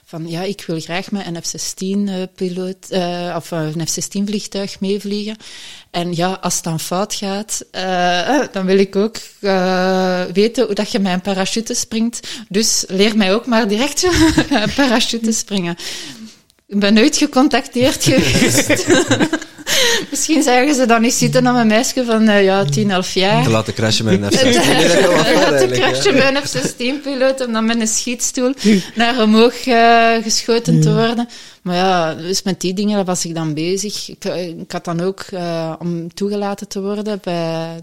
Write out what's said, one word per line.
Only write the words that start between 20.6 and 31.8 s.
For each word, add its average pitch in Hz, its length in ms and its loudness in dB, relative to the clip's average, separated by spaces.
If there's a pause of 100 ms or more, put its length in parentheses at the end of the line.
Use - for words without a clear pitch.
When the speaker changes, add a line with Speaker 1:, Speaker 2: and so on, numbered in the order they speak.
Speaker 1:
ze 254 120 2
dan 226 160 4
niet 247 100 2
zitten 247 340 2
aan 247 80 2
mijn 233 120 4
meisje 240 380 2
van, 220 240 2
eh, 202 160 4
ja, 196 200 2
tien, 202 260 0
elf 180 240 -2
jaar. 196 300 2
Speaker 2:
Te 139 60 2
laten 110 240 0
crashen 110 300 0
met 104 180 2
een 101 100 -2
Speaker 1:
<laughs> - 0 -
Speaker 2:
F - 80 2
zestien. 240 360 2
Nee, - 120 4
dat 175 120 4
kan 180 140 4
wel 160 100 2
Speaker 1:
Te - 100 2
laten 147 160 4
Speaker 2:
ver - 0 -
eigenlijk, 127 260 2
ja. 262 140 0
Speaker 1:
crashen 381 240 2
met 269 220 4
een 285 100 -2
F - 40 -8
zestien 254 500 -4
piloot, 262 460 -2
om 233 60 -6
dan 220 140 -2
met 233 140 0
een 220 60 0
schietstoel 247 680 -2 (400)
naar 233 280 2
omhoog, 220 440 4
eh, 233 560 6
geschoten 220 580 0
te 156 80 4
Speaker 3:
Ja. 220 180 2
Speaker 1:
worden. 233 220 -2 (340)
Maar 180 140 -4
ja, 180 380 2